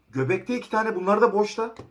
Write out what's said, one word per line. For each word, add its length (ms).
Göbekte 480
iki 120
tane. 260
Bunlar 260
da 120
boşta. 420